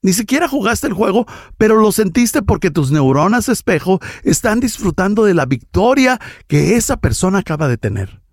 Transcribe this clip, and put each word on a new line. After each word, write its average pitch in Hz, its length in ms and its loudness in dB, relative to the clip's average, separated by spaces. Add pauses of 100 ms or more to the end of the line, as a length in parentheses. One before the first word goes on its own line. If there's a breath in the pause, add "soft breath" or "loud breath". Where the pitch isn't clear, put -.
Ni 190 100 2
siquiera 262 340 -2
jugaste 233 400 -2
el 240 60 -4
juego, 208 340 0 (320 loud breath)
pero 220 220 4
lo 214 100 4
sentiste 214 520 0
porque 190 280 0
tus 143 220 -2
neuronas 151 560 2
espejo 190 500 0 (240 loud breath)
están 220 380 2
disfrutando 208 640 0
de 196 100 4
la 147 120 2
victoria 247 720 0 (260 loud breath)
que 151 300 2
esa 233 220 -2
persona 185 420 0
acaba 156 260 -4
de 120 100 0
tener. 98 560 -8